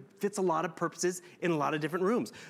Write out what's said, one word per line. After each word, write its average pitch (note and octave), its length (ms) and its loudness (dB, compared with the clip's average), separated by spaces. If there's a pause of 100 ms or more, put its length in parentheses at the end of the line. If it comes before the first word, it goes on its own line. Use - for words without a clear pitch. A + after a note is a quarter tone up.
(200)
fits G3+ 200 -2
a - 20 -2
lot E3 240 2
of E3+ 100 -6
purposes F3+ 460 -2 (180)
in F3 120 2
a E3 40 2
lot C#3+ 180 2
of D#3 60 0
different D#3 240 0
rooms. G3+ 300 2 (160)